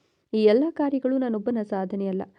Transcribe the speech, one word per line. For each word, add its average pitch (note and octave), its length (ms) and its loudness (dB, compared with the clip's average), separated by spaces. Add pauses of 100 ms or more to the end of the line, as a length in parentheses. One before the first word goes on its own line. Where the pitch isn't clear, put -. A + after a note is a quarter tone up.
(340)
ಈ G#3+ 100 4
ಎಲ್ಲ A3 260 6
ಕಾರ್ಯಗಳು C#4 480 -2
ನಾನೊಬ್ಬನ A#3 440 -2
ಸಾಧನೆಯಲ್ಲ, F#3+ 600 -4 (160)